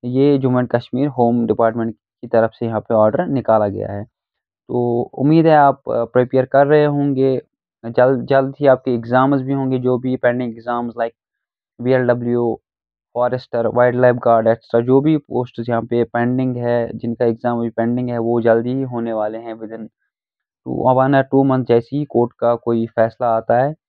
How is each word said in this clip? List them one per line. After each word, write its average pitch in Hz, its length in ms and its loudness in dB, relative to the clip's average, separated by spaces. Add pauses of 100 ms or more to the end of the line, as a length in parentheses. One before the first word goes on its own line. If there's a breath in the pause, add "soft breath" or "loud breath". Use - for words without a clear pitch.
ये 135 340 2
जम्मू 127 220 0
एंड 127 80 -2
कश्मीर 123 400 -2
होम 120 400 0
डिपार्टमेंट 113 480 0
की - 320 -20
तरफ 113 260 0
से - 120 -8
यहाँ 113 140 -4
पे 110 140 -6
ऑर्डर 110 340 2
निकाला 110 400 0
गया 101 240 -6
है। 101 120 -10 (680)
तो 120 320 -2
उम्मीद 156 460 2
है 156 80 6
आप, 139 340 2
अ, 120 160 -2
prepare 127 400 0
कर 139 220 2
रहे 151 180 4
होंगे। 139 560 0 (440)
जल्द, 123 400 2
जल्द 135 340 0
ही 143 80 2
आपके 131 240 2
exams 127 500 0
भी 131 120 -6
होंगे, 131 260 -2
जो 127 180 0
भी 127 180 -4
pending 123 360 -2
exams 117 420 -8
like 117 220 -6 (680)
वीएलडब्ल्यू, 120 800 0 (520)
Forrester, 120 540 -4
वाइल्ड 123 320 2
लाइफ 123 160 4
Guard, 117 320 2
एक्सेट्रा, 117 380 0
जो 131 160 4
भी 156 160 0
posts 120 520 -6
यहाँ 117 120 -2
पे 120 220 -2
pending 123 540 -2
है, 120 400 -2
जिनका 117 280 -4
exam 117 320 -2
अभी 117 120 -4
pending 120 400 -4
है, 120 80 -6
वो 117 240 -2
जल्दी 117 320 2
ही 135 80 -4
होने 117 320 -6
वाले 107 240 -6
हैं 117 180 -14
within 113 280 -14 (840)
two, 127 300 0
one 135 260 2
or - 0 - (120)
two 135 160 4
month। 131 160 0
जैसे 120 300 0
ही 147 80 -4
court 120 340 0
का 120 160 2
कोई 117 320 -2
फैसला 113 500 -2
आता 117 200 0
है 143 180 0 (140)